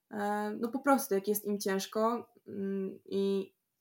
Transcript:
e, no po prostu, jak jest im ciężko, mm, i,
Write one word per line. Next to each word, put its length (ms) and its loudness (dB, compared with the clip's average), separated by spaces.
e, 400 -2
no 80 0
po 100 -4
prostu, 360 4
jak 140 2
jest 160 0
im 140 0
ciężko, 680 0
mm, 580 -4
i, 500 0